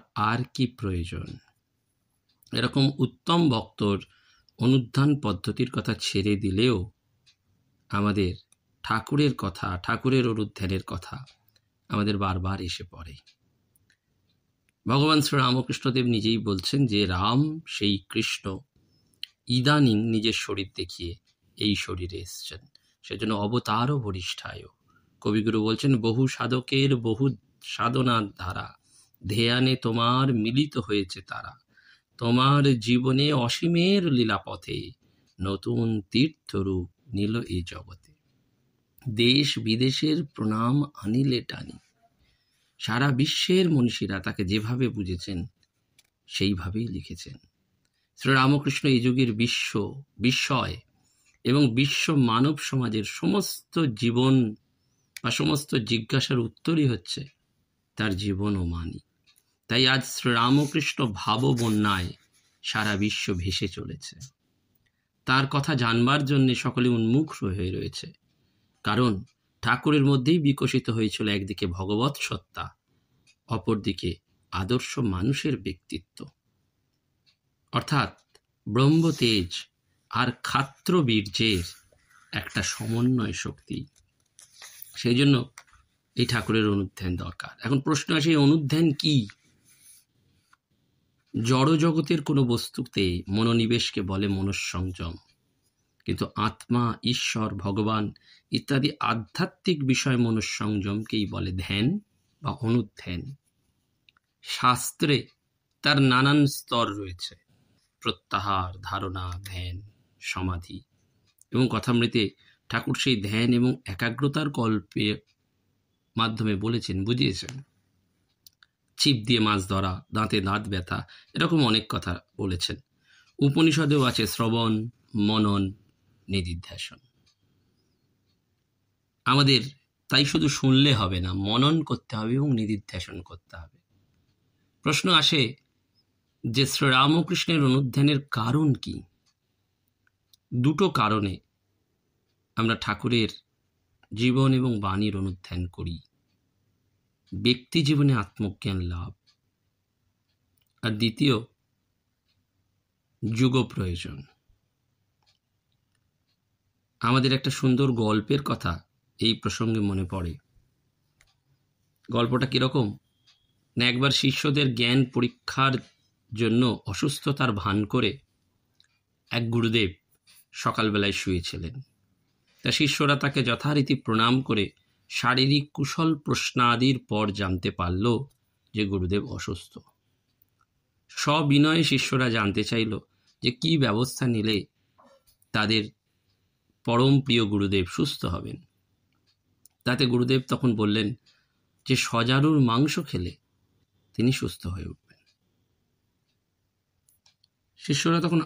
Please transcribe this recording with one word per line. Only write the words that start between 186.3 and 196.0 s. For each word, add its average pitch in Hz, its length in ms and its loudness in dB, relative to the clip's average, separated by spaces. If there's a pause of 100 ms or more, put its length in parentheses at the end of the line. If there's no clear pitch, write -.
পরম 131 360 6
প্রিয় 117 240 2
গুরুদেব 101 400 0
সুস্থ - 400 -4
হবেন। 104 400 -6 (1200)
তাতে 127 220 0
গুরুদেব 123 420 2
তখন 123 280 0
বললেন 104 380 0 (720)
যে 131 80 2
সজারুর 131 640 2
মাংস 127 480 2
খেলে 90 280 -6 (800)
তিনি 117 180 2
সুস্থ - 360 -4
হয়ে 90 180 -8
উঠবেন। - 320 -18 (2500)